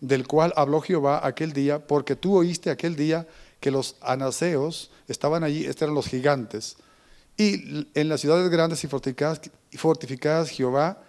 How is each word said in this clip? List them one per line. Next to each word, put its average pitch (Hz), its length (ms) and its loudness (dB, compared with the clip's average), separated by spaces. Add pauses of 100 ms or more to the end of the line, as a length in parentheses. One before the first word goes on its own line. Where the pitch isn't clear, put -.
del 131 260 0
cual 160 300 4
habló 147 240 2
Jehová 156 440 2
aquel 151 280 -4
día, 143 340 0
porque 139 300 0
tú 196 180 2
oíste 175 340 2
aquel 160 280 -2
día 160 280 0 (360)
que 139 100 0
los 135 300 -2
anaseos 135 920 -2 (160)
estaban 160 380 -2
allí", 151 180 -2
estos 139 200 -4
eran 151 120 0
los 135 120 -2
gigantes, 127 680 -2 (640)
"y 151 500 0 (100)
en 151 120 2
las 151 100 0
ciudades 175 300 4
grandes 165 340 2
y 151 40 -6
fortificadas, 139 520 -4 (320)
y - 60 -16
fortificadas 156 720 0
Jehová 139 600 0